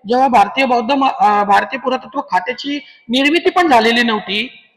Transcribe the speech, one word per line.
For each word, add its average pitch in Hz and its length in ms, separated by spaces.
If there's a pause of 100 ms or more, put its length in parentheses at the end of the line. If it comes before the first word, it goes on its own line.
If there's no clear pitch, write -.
जेव्हा 254 200
भारतीय 233 360
बौद्ध 240 280
म-, 277 160
अं, 415 380
भारतीय 392 320
पुरातत्व 254 420
खात्याची 254 600 (280)
निर्मिती 294 420
पण 359 180
झालेली 233 340
नव्हती 214 640 (120)